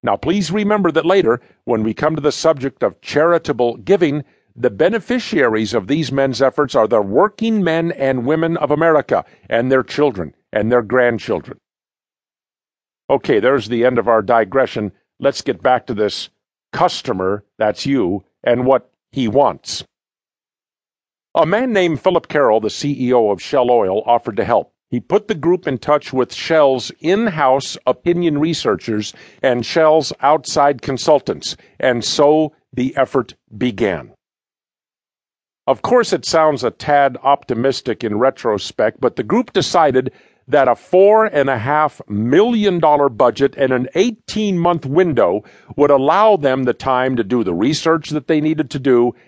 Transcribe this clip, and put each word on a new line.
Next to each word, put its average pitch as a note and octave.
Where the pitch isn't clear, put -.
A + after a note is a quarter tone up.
Now, G#2+
please E3+
remember G3+
that D3+
later, E3
when A2+
we A2
come D#3
to D3
the C#3+
subject C#3
of G2+
charitable D3
giving, D3+
the A#2
beneficiaries C#3+
of G2+
these D3
men's C3+
efforts C3+
are A2+
the A2
working G3+
men E3
and C3
women D#3+
of D3+
America D3
and A#2+
their C3
children G#2
and G#2+
their B2
grandchildren. A#2
Okay, C3+
there's A#2+
the A#2
end B2+
of G#2
our A2+
digression. A2+
Let's C3+
get -
back B2+
to -
this G3+
customer, G#2
that's G#2+
you, G2+
and B2
what B2+
he B2
wants. A2
A E3
man A#3
named F3
Philip F3+
Carroll, A#2
the G#2
C C3
E B2
O A#2
of F#2+
Shell B2+
Oil, G#2
offered A#2+
to G#2+
help. G2
He B2
put G3+
the D3
group E3+
in C3
touch -
with B2+
Shell's C#3
in-house D#3
opinion E3+
researchers A2+
and B2
Shell's D#3
outside C#3+
consultants, C3+
and A#2+
so D3+
the B2+
effort C3
began. G2+
Of C3+
course, A#3+
it F3
sounds D3+
a A#2
tad C#3
optimistic C3
in G#2
retrospect, A2+
but B2+
the C3
group G3+
decided C#3
that C#3
a A#2+
four G#3
and C#3
a C3
half C#3+
million F3+
dollar D3
budget B2
and C3
an B2+
eighteen-month F#3+
window C3
would C#3+
allow F3+
them C3+
the B2
time C3
to A#2
do A2
the F2+
research D3+
that D3+
they D#3
needed D3+
to C#3+
do B2